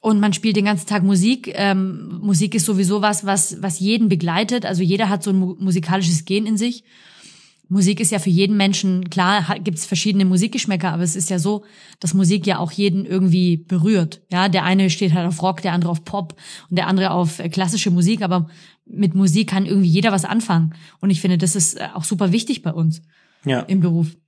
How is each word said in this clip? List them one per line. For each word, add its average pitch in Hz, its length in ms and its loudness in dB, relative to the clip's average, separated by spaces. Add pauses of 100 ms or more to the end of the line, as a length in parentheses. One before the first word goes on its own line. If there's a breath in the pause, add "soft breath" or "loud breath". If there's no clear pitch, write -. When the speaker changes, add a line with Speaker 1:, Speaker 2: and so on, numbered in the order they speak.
Speaker 1:
Und 220 200 2
man 208 120 2
spielt 214 220 0
den 202 100 2
ganzen 202 220 -2
Tag 208 160 0
Musik. 202 520 2
Ähm, 190 640 -2
Musik 202 340 0
ist 180 100 2
sowieso 196 360 0
was, 208 240 0
was, 196 360 -2
was 175 180 -6
jeden 214 280 2
begleitet. 190 580 0
Also 180 160 -2
jeder 196 280 0
hat 202 140 -2
so 202 80 -2
ein 190 60 2
mu-, 185 220 -2
musikalisches 170 680 0
Gen 208 200 -2
in 220 120 -2
sich. 240 260 -4 (880 loud breath)
Musik 190 280 2
ist 214 120 2
ja 214 60 -2
für 180 140 -2
jeden 190 260 4
Menschen, 185 540 0
klar, 185 360 2
ha-, 196 120 -2
gibt's 165 260 -4
verschiedene 196 400 0
Musikgeschmäcker, 185 680 0
aber 165 120 -2
es 165 120 -2
ist 180 140 -4
ja 185 80 -2
so, 202 280 -2 (340 loud breath)
dass 165 160 -2
Musik 190 320 2
ja 190 100 0
auch 170 140 -4
jeden 196 340 0
irgendwie 180 520 2
berührt. 170 640 0 (100)
Ja, 185 180 0
der 185 140 0
eine 190 260 2
steht 170 240 0
halt 175 140 0
auf 165 160 -4
Rock, 185 180 -2
der 180 120 -2
andere 170 180 0
auf 160 120 -4
Pop 190 300 -8 (380 loud breath)
und 180 60 0
der 190 100 0
andere 190 240 0
auf, 175 280 -2
äh, - 100 -6
klassische 190 420 -2
Musik, 180 320 2
aber 175 240 0 (400 loud breath)
mit 196 260 -2
Musik 190 360 2
kann 190 180 0
irgendwie 185 220 2
jeder 202 220 2
was 190 140 -2
anfangen. 170 480 0 (260 loud breath)
Und 196 120 0
ich 160 100 0
finde, 180 160 2
das 160 180 0
ist, 160 240 0
äh, - 140 -8
auch 160 120 -8
super 190 260 0
wichtig 226 320 -2
bei 165 100 -4
uns 160 280 0 (440 soft breath)
Speaker 2:
Ja. 135 160 0
Speaker 1:
im 190 200 0
Beruf. 165 340 0 (120)